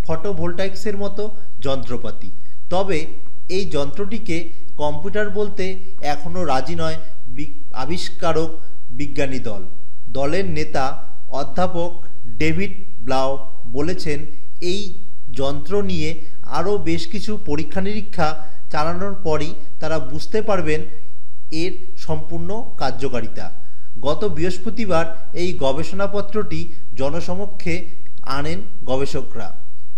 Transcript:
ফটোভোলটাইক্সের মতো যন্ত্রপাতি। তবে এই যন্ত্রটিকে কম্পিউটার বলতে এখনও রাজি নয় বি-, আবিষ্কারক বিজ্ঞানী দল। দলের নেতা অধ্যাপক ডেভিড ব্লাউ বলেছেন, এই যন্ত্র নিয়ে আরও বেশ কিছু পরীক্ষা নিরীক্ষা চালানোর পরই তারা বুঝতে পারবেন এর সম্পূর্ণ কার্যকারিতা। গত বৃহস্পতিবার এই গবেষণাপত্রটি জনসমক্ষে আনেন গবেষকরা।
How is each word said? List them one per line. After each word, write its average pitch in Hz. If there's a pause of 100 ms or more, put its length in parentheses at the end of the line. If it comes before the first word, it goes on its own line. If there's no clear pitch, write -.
ফটোভোলটাইক্সের 190
মতো 202 (220)
যন্ত্রপাতি। 117 (380)
তবে 175 (420)
এই 190
যন্ত্রটিকে 165 (280)
কম্পিউটার 185
বলতে 190 (220)
এখনও 170
রাজি 135
নয় 160 (320)
বি-, -
আবিষ্কারক 160 (300)
বিজ্ঞানী 135
দল। 101 (420)
দলের 143
নেতা 151 (220)
অধ্যাপক 170 (220)
ডেভিড 160 (180)
ব্লাউ 131 (160)
বলেছেন, 156 (360)
এই 180 (280)
যন্ত্র 147
নিয়ে 170 (180)
আরও 180
বেশ 165
কিছু 214
পরীক্ষা 160
নিরীক্ষা 190 (240)
চালানোর 175
পরই 151 (260)
তারা 156
বুঝতে 147
পারবেন 175 (680)
এর 170
সম্পূর্ণ 170
কার্যকারিতা। 123 (480)
গত 156
বৃহস্পতিবার 180 (280)
এই 175
গবেষণাপত্রটি 170 (220)
জনসমক্ষে 170 (320)
আনেন 151 (240)
গবেষকরা। 131 (360)